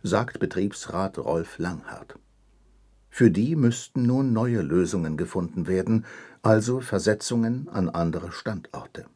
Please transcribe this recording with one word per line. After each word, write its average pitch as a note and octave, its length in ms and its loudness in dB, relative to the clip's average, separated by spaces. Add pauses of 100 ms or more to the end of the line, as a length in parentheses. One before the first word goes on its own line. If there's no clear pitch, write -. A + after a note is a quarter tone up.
sagt G#2+ 360 -2
Betriebsrat F#2+ 760 -4
Rolf E2 420 -4
Langhardt. - 600 -8 (880)
Für A#2 220 6
die A2+ 260 0
müssten B2 460 2
nun B2+ 320 2
neue A#2 260 2
Lösungen E2+ 560 0
gefunden F2 500 -4
werden, G2+ 380 2 (380)
also A2 380 4
Versetzungen A#2 920 0
an F2+ 180 0
andere E2+ 420 -2
Standorte - 840 -10